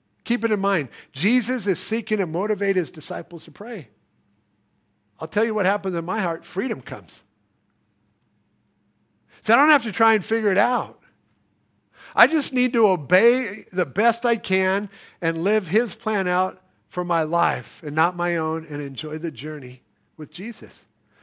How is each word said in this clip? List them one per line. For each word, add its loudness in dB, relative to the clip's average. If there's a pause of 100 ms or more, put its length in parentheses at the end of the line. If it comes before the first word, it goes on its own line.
(260)
Keep 0
it 0
in 0
mind. 0 (240)
Jesus 0
is 0
seeking -2
to 0
motivate -2
his -2
disciples -10
to -20
pray. -12 (1300)
I'll -8
tell 0
you -2
what 0
happens 0
in -2
my -4
heart. -4
Freedom -4
comes. -14 (2250)
So 6
I 8
don't 6
have 6
to -4
try 4
and 0
figure 2
it 2
out. 2 (1160)
I 8
just 0
need 2
to 6
obey 2
the -2
best 0
I 2
can 0 (320)
and -2
live 0
his 0
plan -2
out -2 (280)
for -6
my 0
life -2
and -6
not 2
my -2
own -4
and -8
enjoy -8
the -6
journey -12 (340)
with -12
Jesus. -14 (420)